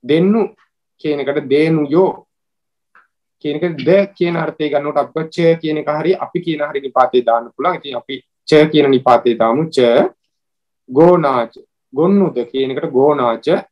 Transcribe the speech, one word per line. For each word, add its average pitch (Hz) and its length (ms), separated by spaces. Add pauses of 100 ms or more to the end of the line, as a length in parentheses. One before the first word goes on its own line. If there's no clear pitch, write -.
දෙන්නු 180 360 (640)
කියන 147 160
එකට 143 280
දේනුයෝ 151 600 (1400)
කියන 147 120
එක 160 80 (120)
ද 135 140 (240)
කියන 175 220
අර්ථය 156 320
ගන්නකොට 143 320
අපිට 160 300
ච - 60 (200)
කියන 156 220
එක 151 100
හරි 151 260
අපි - 260
කියන 160 200
හරි 147 200
නිපාතේ 127 440
දාන්න 117 260
පුළුවන්. 165 260
ඉතින් 135 200
අපි 135 180 (260)
ච - 100 (180)
කියන 147 220
නිපාතේ 123 440
දාමු. 113 340
ච - 100 (1080)
ගෝනාච. 139 640 (400)
ගොන්නුද 170 520
කියන 135 260
එකට 151 200
ගෝනාච. 131 560 (260)